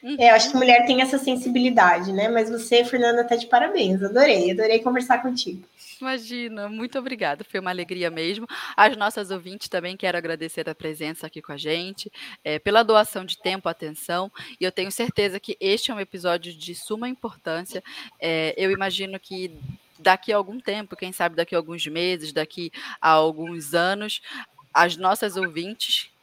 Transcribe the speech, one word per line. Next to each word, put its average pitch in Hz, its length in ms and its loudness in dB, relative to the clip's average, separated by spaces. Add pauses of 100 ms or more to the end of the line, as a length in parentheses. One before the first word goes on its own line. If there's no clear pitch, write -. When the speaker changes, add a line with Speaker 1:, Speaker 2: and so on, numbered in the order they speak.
Speaker 1:
Uhum. 277 160 -6
Speaker 2:
É, 233 120 10
eu 220 40 12
acho 226 160 6
que 262 60 0
mulher 240 300 8
tem 254 160 4
essa 262 160 2
sensibilidade, 240 920 4
né? 202 160 2
Mas 226 220 2
você, 240 340 4
Fernanda, 240 380 2
tá 240 140 2
de 233 100 -4
parabéns. 240 560 2
Adorei, 202 480 4
adorei 220 300 2
conversar 247 420 0
contigo. 247 400 -6 (380)
Speaker 1:
Imagina, 233 680 -8
muito 233 300 -8
obrigada. 208 460 -4
Foi - 160 -6
uma 185 100 -6
alegria 180 400 -6
mesmo. 175 380 -6 (260)
As 214 220 6
nossas 208 340 -4
ouvintes 185 380 -10
também 180 300 -6
quero 175 180 -2
agradecer 165 520 -8
a 156 60 -8
presença 156 520 -10
aqui 156 160 -16
com - 100 -14
a 143 60 -12
gente, 170 520 -6 (320)
é, 151 160 -4
pela 208 240 4
doação 214 400 4
de - 160 -10
tempo, 185 300 -4
atenção. 170 640 -6 (260)
E 180 60 -4
eu 185 80 -2
tenho 190 180 -6
certeza 202 480 -2
que - 220 -10
este 196 300 0
é 240 40 -6
um 208 60 -8
episódio 175 540 -4
de 165 200 -14
suma 220 320 -8
importância. 185 760 -8 (340)
É, 160 380 -2
eu 190 140 0
imagino 190 500 -4
que 185 340 -10 (440)
daqui 190 340 2
a 208 60 2
algum 202 200 -4
tempo, 208 380 -8
quem 185 160 -10
sabe 170 240 -2
daqui 170 180 -2
a 170 40 2
alguns 165 280 -6
meses, 165 460 -4
daqui 156 400 -6 (260)
a 160 120 2
alguns 160 640 2
anos, 196 480 -2 (500)
as 165 240 4
nossas 190 400 -2
ouvintes 180 720 -4 (140)